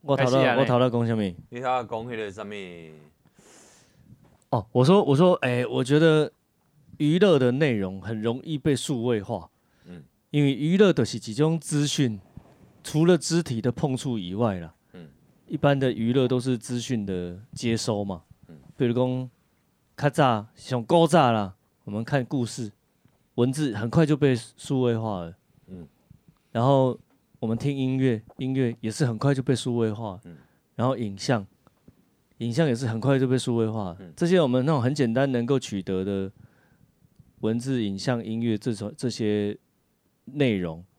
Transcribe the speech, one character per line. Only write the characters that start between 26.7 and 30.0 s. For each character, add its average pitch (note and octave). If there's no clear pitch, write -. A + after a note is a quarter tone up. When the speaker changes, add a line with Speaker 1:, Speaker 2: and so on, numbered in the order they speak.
Speaker 1:
我 B2
们 A2+
听 C#3
音 C3
乐， B2
音 C3
乐 B2
也 A2
是 B2+
很 A#2
快 C#3
就 C3
被 B2+
数 A#2+
位 A2+
化。 G#2